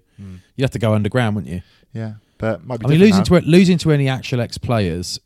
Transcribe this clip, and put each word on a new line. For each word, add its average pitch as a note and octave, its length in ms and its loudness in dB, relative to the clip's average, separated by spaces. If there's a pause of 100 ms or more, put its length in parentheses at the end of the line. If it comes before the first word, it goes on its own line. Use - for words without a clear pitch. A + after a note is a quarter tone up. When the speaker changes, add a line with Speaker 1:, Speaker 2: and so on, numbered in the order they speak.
(220)
Speaker 1:
Mm. F#2 180 -18 (160)
Speaker 2:
You'd B2+ 80 -4
have C3 80 0
to A2+ 80 -8
go A2 140 0
underground, G#2+ 420 -2
wouldn't D#2 180 -8
you? F2 80 -8 (300)
Speaker 1:
Yeah, A2 220 -10 (240)
but A2 280 -6
might B2 140 -8
be A2+ 60 -8
Speaker 2:
I C3+ 40 0
mean, D#3 100 4
Speaker 1:
different - 20 6 (240)
Speaker 2:
losing F3+ 100 4
Speaker 1:
now. E3+ 60 6
Speaker 2:
to, - 80 -4
losing F3+ 300 6
to D#3+ 120 0
any C#3 160 2
actual C3 320 -4
ex-players G2+ 880 -4